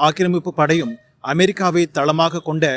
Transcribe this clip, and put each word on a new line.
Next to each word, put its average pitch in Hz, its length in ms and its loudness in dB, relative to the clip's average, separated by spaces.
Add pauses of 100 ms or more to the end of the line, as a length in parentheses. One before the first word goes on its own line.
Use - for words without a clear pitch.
ஆக்கிரமிப்பு 175 500 -2
படையும் 156 340 2 (400)
அமெரிக்காவை 180 520 2 (140)
தளமாக 165 500 0
கொண்ட 160 180 -2 (120)